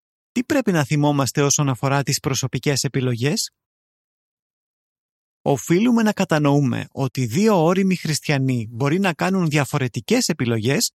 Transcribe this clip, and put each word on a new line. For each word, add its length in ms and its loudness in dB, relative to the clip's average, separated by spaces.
Τι 120 -2
πρέπει 280 0
να 120 2
θυμόμαστε 580 0
όσον 260 2
αφορά 340 0
τις 180 -4
προσωπικές 640 -2
επιλογές; 680 -2
Οφείλουμε 600 2
να 100 2
κατανοούμε 760 0
ότι 360 -4
δύο 380 2
όριμοι 320 2
χριστιανοί 720 -2
μπορεί 280 -2
να 160 0
κάνουν 340 0
διαφορετικές 800 -2
επιλογές 720 -2